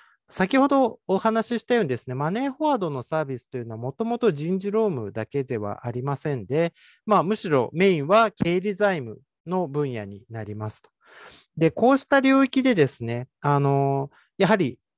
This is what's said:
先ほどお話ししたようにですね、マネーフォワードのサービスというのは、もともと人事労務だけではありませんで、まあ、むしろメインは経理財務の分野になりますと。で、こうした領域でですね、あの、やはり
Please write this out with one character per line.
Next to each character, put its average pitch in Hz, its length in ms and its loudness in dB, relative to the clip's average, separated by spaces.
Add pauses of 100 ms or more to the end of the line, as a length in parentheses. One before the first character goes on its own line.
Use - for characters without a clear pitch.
(280)
先 190 300 0
ほ 269 80 6
ど 269 400 0
お 190 120 0
話 226 400 0
し - 20 -4
し - 40 -10
た 240 120 0
よ 226 60 2
う - 20 0
に 139 40 -2
で 123 100 -2
す - 100 -14
ね、 127 80 -8
マ 147 160 -2
ネ 262 180 -4
ー - 20 -8
フ 302 120 -6
ォ 302 60 0
ワ 285 40 2
ー 247 40 0
ド 180 120 -4
の 131 140 -6
サ 156 160 -4
ー 156 60 -4
ビ 131 120 -8
ス - 100 -18
と 127 100 -8
い - 20 -6
う 117 40 -8
の 113 120 -10
は、 - 0 -
も 120 160 -8
と - 120 -6
も 233 140 -4
と 220 140 2
人 160 260 -4
事 196 140 -6
労 214 180 0
務 110 220 -6
だ 110 120 -4
け 139 200 -4
で 123 120 -4
は 104 300 -6
あ 120 60 -4
り 123 100 -6
ま 139 140 -2
せ 147 180 -4
ん 104 120 -8
で、 160 280 0 (320)
ま 208 120 4
あ、 156 40 4
む 202 140 0
し 208 120 -8
ろ 131 240 2
メ 190 200 4
イ 165 60 2
ン 143 100 -4
は 214 240 4
経 175 280 0
理 202 140 -4
財 190 240 2
務 117 220 -10 (260)
の 175 220 -2
分 139 240 -2
野 107 120 -6
に 98 240 -14
な 113 140 -10
り 101 140 -10
ま 107 120 -6
す - 140 -12
と。 - 80 -20 (640)
で、 156 140 4
こ 240 220 2
う 269 60 4
し - 100 -6
た 277 100 4
領 269 240 6
域 262 220 0
で 254 100 4
で 147 140 4
す - 160 -10
ね、 120 240 -6 (120)
あ 143 200 2
の、 139 500 0 (260)
や 190 120 2
は 214 80 4
り 151 240 -2 (180)